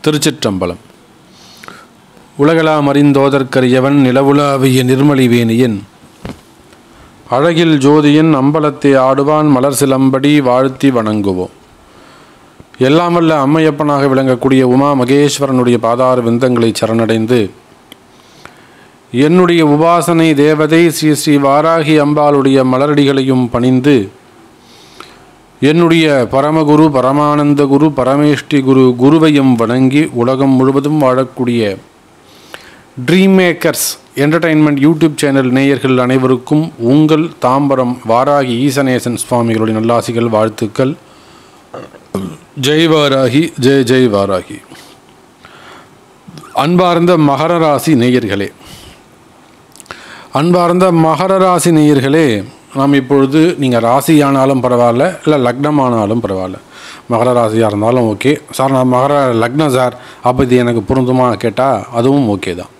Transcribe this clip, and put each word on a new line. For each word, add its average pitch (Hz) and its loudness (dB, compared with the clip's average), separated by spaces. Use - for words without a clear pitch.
திருச்சிற்றம்பலம். 120 -4
உலகெலாம் 156 0
அறிந்தோதற்கரியவன் 135 2
நிலவுலாவிய 135 2
நிர்மலி 131 2
வேணியன் 117 0
அழகில் 160 0
ஜோதியன் 147 4
அம்பலத்தை 139 0
ஆடுவான் 139 0
மலர் 127 0
சிலம்படி 135 0
வாழ்த்தி 131 0
வணங்குவோம். 104 -4
எல்லாம் 165 2
வல்ல 160 0
அம்மையப்பனாக 147 0
விளங்கக்கூடிய 131 0
உமா 135 2
மகேஸ்வரனுடைய 131 0
பாதார 123 0
விந்தங்களை 117 0
சரணடைந்து 113 -2
என்னுடைய 165 2
உபாசனை 165 2
தேவதை 156 2
ஸ்ரீ 151 -2
ஸ்ரீ 143 0
வாராகி 151 0
அம்பாளுடைய 143 2
மலரடிகளையும் 135 0
பணிந்து 127 0
என்னுடைய 156 2
பரமகுரு 151 2
பரமானந்த 143 0
குரு 139 2
பரமேஷ்டி 139 0
குரு 131 2
குருவையும் 143 2
வணங்கி 131 0
உலகம் 131 -2
முழுவதும் 135 0
வாழக்கூடிய 123 -2
ட்ரீம் 190 2
மேக்கர்ஸ் 165 -2
Entertainment 151 0
YouTube 156 0
channel 135 -2
நேயர்கள் 135 0
அனைவருக்கும் 127 -2
உங்கள் 151 0
தாம்பரம் 127 -2
வாராகி 127 0
ஈசனேசன் 127 -2
சுவாமிகளுடைய 113 -2
நல்லாசிகள் 117 -2
வாழ்த்துக்கள். 110 -2
ஜெய் 156 0
வாராகி, 135 0
ஜெய் 135 2
ஜெய் 127 2
வாராகி. 98 -4
அன்பார்ந்த 175 0
மகர 151 0
ராசி 156 0
நேயர்களே, 117 -2
அன்பார்ந்த 175 0
மகர 165 0
ராசி 180 2
நேயர்களே, 143 2
நாம் 139 0
இப்பொழுது 139 0
நீங்க 127 0
ராசியானாலும் 135 2
பரவாயில்ல, 123 0
இல்ல 139 0
லக்னமானாலும் 123 -2
பரவாயில்ல, 95 -8
மகர 120 0
ராசியா 113 0
இருந்தாலும் 110 -2
ஓகே. 143 -2
"சார், 135 -2
நான் 127 0
மகர 135 0
லக்னம் 123 -2
சார், 127 -2
அப்ப 131 0
இது 127 2
எனக்கு 120 0
பொருந்துமா?" 127 0
கேட்டா 117 -2
அதுவும் 117 0
ஓகே 87 -8
தான். 90 -14